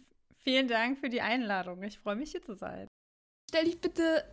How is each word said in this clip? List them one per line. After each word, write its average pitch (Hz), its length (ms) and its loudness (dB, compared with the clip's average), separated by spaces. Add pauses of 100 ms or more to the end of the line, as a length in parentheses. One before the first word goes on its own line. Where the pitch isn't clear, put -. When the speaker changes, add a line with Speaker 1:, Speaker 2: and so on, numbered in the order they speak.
(400)
Speaker 1:
Vielen 262 280 2
Dank 240 320 2
für 277 80 -2
die 233 140 -2
Einladung. 196 640 -2
Ich 208 160 -8
freue 208 180 -2
mich, 302 140 -6
hier 349 100 -8
zu 208 140 -12
sein. 190 320 -10 (640)
Speaker 2:
Stell 320 140 4
dich 339 160 0
bitte 330 540 2